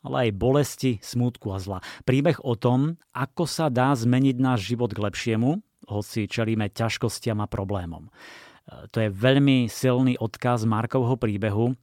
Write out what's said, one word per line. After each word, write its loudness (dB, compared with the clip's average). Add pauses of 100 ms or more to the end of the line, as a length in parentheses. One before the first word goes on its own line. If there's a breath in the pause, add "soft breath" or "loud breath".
ale -4
aj 2
bolesti, 0
smútku -4
a -4
zla. -8 (300 loud breath)
Príbeh 2
o 0
tom, 2 (160)
ako -4
sa -2
dá 2
zmeniť 2
náš 2
život -2
k -4
lepšiemu, 0 (240)
hoci -4
čelíme -2
ťažkostiam -2
a -2
problémom. -6
E, -20
to -6
je 0
veľmi 4
silný 2
odkaz -2
Markovho 0
príbehu. 0